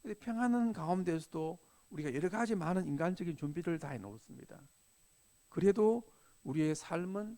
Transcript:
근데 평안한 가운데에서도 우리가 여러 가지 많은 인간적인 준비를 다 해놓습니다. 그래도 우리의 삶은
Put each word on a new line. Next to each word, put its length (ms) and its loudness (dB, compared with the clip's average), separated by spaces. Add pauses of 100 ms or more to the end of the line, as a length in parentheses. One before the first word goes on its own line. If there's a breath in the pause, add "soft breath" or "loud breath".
근데 140 -8
평안한 580 2
가운데에서도 840 -2 (320 soft breath)
우리가 240 -4
여러 140 0
가지 260 0
많은 320 2
인간적인 500 -2
준비를 420 -2
다 120 -6
해놓습니다. 720 -12 (880)
그래도 540 4 (420 soft breath)
우리의 300 2
삶은 640 -6